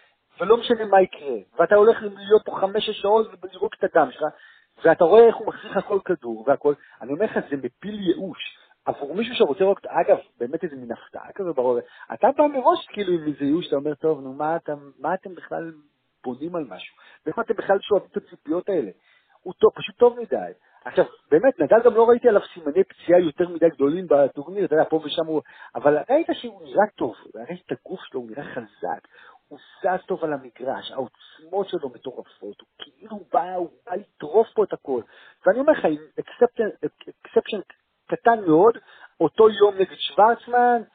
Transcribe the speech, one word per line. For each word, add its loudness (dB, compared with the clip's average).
ולא 4
משנה -2
מה 4
יקרה, -2
ואתה 4
הולך 6
להיות 0
פה -10
חמש-שש -4
שעות 2
ולזרוק -8
את -8
הדם 2
שלך, -10
ואתה 4
רואה 8
איך 4
הוא -12
מחזיר -10
לך -4
כל -2
כדור -8
והכל, 0
אני -10
אומר -4
לך, -4
זה -6
מפיל -12
ייאוש, -6
עבור -6
מישהו -6
שרוצה 2
רק, 0
אגב, 0
באמת -6
איזה -10
מין -12
הפתעה -18
כזה -8
ברור, 0
אתה 2
בא 4
מראש 0
כאילו -4
עם -2
איזה -4
ייאוש, -2
אתה -2
אומר, -4
"טוב, -2
נו, -12
מה -4
אתם, -8
מה -4
אתם -10
בכלל -12
בונים -8
על -6
משהו? -20
ואיך -6
אתם -4
בכלל 0
שואבים 0
את -8
הציפיות -8
האלה?" -2
הוא -14
טוב, 4
פשוט -14
טוב 4
מדי. -6
עכשיו, 0
באמת, 2
נדל 4
גם 4
לא 4
ראיתי 4
עליו 4
סימני -2
פציעה 2
יותר -2
מדי 2
גדולים -2
בטורניר, 0
אתה -2
יודע, 4
פה -2
ושם -6
הוא... -4
אבל 2
ראית 2
שהוא -14
נראה 0
טוב, -6
ראית -14
את -8
הגוף -12
שלו, -12
הוא -14
נראה -14
חזק, -12
הוא -20
זז -4
טוב -6
על -4
המגרש, -10
העוצמות -8
שלו -6
מטורפות, -18
הוא -20
כאילו -18
בא, -2
הוא -8
בא -10
לטרוף -2
פה 2
את -8
הכל. -6
ואני 2
אומר 4
לך, -2
עם 0
exception, -4
exception -4
קטן 0
מאוד, 6
אותו 4
יום 2
נגד -4
שוורצמן, 2